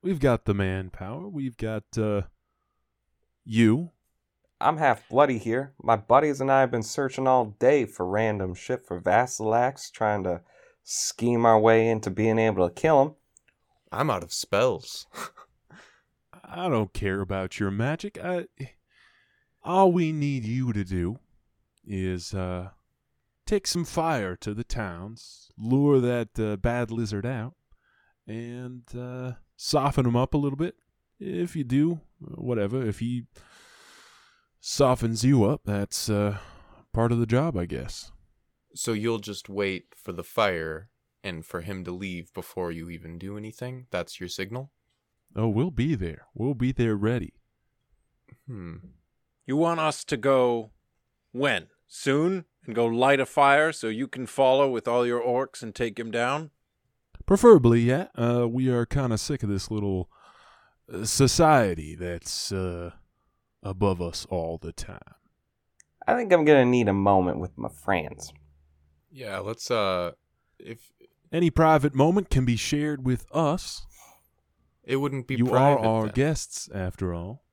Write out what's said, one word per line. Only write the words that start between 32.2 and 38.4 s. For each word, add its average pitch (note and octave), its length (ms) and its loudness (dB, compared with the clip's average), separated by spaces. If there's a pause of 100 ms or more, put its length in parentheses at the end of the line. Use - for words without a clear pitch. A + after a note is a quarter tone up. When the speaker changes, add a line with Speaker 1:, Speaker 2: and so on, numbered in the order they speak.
Speaker 1:
If G#2 140 -4
he A#2+ 280 -4 (1300)
softens A#2+ 640 0
you C3 180 6
up, C#3 220 0
that's, G2+ 440 -6
uh, G2+ 300 0 (540)
part A#2 180 2
of A#2 80 0
the A#2 60 0
job, B2+ 320 0
I F2+ 80 -4
guess. - 480 -12 (600)